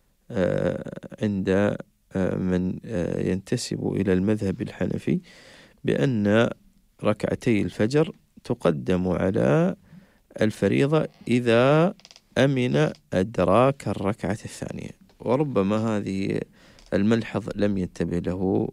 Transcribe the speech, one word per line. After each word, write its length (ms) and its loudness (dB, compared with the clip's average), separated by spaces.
آه، 600 -2
عند، 280 0
آه، 200 0
من، 500 -2
آه، 360 -4
ينتسب 760 -2
إلى 180 2
المذهب 480 0
الحنفي 580 -2
بأن 680 2
ركعتي 580 0
الفجر 500 0
تقدم 640 0
على 680 2
الفريضة 680 2
إذا 640 4
أمن 540 2
أدراك 720 2
الركعة 440 -2
الثانية. 580 -10
وربما 800 0
هذه 420 -4
الملحظ 640 0
لم 220 0
ينتبه 420 -2
له 540 0